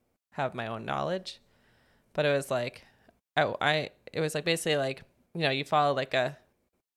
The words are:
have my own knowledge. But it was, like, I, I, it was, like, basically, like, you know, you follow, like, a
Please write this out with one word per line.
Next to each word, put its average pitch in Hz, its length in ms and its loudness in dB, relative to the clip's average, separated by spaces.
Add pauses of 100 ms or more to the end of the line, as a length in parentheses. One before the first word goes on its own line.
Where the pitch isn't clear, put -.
(320)
have 135 220 -4
my 117 120 -6
own 113 180 -8
knowledge. 147 560 -4 (720)
But 147 140 0
it 143 80 4
was, 135 160 0
like, 123 340 -4 (520)
I, - 240 2
I, 151 300 0 (220)
it - 80 -2
was, 156 140 -2
like, 147 100 -4
basically, 165 320 2
like, 135 260 -2 (320)
you 165 80 -4
know, 143 80 4
you 135 140 0
follow, 147 300 4
like, 131 180 -4
a 135 240 2 (600)